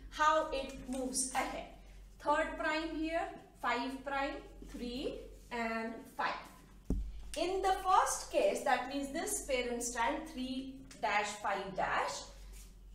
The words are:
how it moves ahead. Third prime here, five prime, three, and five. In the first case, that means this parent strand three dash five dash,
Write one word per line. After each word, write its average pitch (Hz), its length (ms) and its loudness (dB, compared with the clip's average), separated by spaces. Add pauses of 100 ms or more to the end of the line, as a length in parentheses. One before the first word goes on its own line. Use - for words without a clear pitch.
(100)
how 311 420 6
it 269 260 -4 (100)
moves 262 460 -2
ahead. - 320 -2 (540)
Third 302 360 4
prime 320 400 0
here, 330 320 0 (320)
five 254 440 0
prime, 277 320 0 (320)
three, 247 500 -4 (320)
and 226 420 -2 (240)
five. - 180 0 (1000)
In 359 260 2
the 381 120 6 (100)
first 392 460 6
case, - 320 4
that 269 320 4
means 277 180 -2
this 359 300 -2
parent 240 400 0
strand 240 460 0
three 262 460 -4 (260)
dash 208 280 2 (140)
five 196 320 -2
dash, - 380 0 (840)